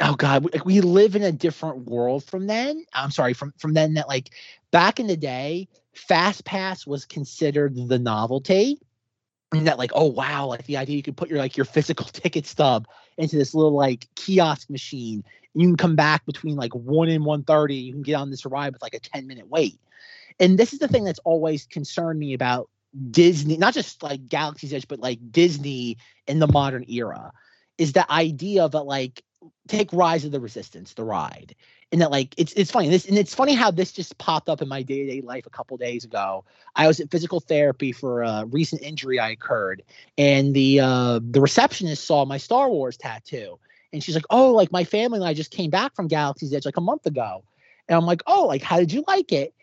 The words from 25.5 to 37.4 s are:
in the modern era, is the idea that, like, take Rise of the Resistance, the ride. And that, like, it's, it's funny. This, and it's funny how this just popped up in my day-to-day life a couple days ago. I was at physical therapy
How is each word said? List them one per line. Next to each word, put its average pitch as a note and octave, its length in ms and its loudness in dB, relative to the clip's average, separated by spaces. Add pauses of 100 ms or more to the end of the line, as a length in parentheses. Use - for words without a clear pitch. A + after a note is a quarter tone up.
in C#3+ 120 0
the D#3 100 4
modern C#3 400 2
era, A#2 420 -8 (460)
is D#3 160 0
the F3+ 180 2
idea E3 600 0
that, D3 140 -4
like, C3+ 380 -6 (460)
take G#3 240 -2
Rise E3+ 320 2
of D3 80 -8
the C#3 80 -4
Resistance, G#2+ 540 -14
the A2+ 100 -10
ride. F#2+ 500 -8 (360)
And E3+ 100 2
that, D#3 100 4
like, C#3 280 -2
it's, E3+ 160 0
it's G3 160 0
funny. F#3+ 180 2
This, F3+ 160 2
and G3+ 140 2
it's - 160 -2
funny C#4 180 2
how A#3 180 2
this F3 220 -2
just - 240 -14
popped - 320 -4
up D#3 140 -2
in C#3+ 60 -8
my C3+ 140 -8
day-to-day C3+ 380 -6
life B2 240 -12
a - 60 -20
couple B2+ 260 -14
days A#2+ 280 -8
ago. G2 380 -6 (320)
I D3+ 120 4
was D#3+ 140 4
at D3 100 -8
physical E3+ 280 -2
therapy C#3+ 540 0